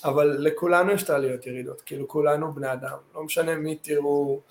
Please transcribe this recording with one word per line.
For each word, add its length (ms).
אבל 360
לכולנו 520
יש 120
את 60
העליות 380
ירידות, 340
כאילו, 260
כולנו 460
בני 200
אדם, 240
לא 80
משנה 320
מי 200
תראו 640